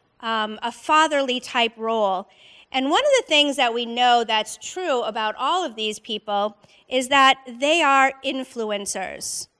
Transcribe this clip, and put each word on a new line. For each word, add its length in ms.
um, 420
a 80
fatherly 680
type 340
role. 540
And 200
one 120
of 140
the 100
things 280
that 180
we 140
know 360
that's 380
true 400
about 380
all 260
of 100
these 220
people 580
is 200
that 400
they 340
are 320
influencers. 1200